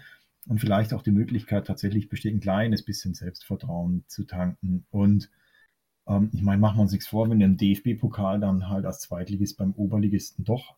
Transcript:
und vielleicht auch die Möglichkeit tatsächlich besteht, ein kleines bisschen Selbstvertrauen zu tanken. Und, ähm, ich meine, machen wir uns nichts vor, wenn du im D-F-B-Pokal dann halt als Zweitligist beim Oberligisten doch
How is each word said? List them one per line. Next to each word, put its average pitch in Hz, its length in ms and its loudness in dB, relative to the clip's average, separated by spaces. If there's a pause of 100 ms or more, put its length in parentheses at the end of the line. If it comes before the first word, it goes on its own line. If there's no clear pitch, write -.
(460)
und 107 140 0
vielleicht 107 320 2
auch 113 100 -4
die - 80 0
Möglichkeit 104 560 0
tatsächlich 101 440 -4
besteht, 107 240 -4
ein 104 60 0
kleines 104 440 0
bisschen 95 300 -6
Selbstvertrauen 90 960 -6
zu - 160 -8
tanken. 90 640 -4
Und, 101 400 2 (760)
ähm, 101 280 2
ich 87 80 -2
meine, 101 180 4
machen 107 160 4
wir 110 60 4
uns 101 100 2
nichts - 160 -4
vor, 113 220 0
wenn 113 80 4
du 101 80 8
im 95 100 6
D-F-B-Pokal 101 840 0
dann 95 280 0
halt 95 160 -2
als 95 160 -6
Zweitligist 95 560 -6
beim 98 160 -2
Oberligisten 104 720 -2
doch - 340 -4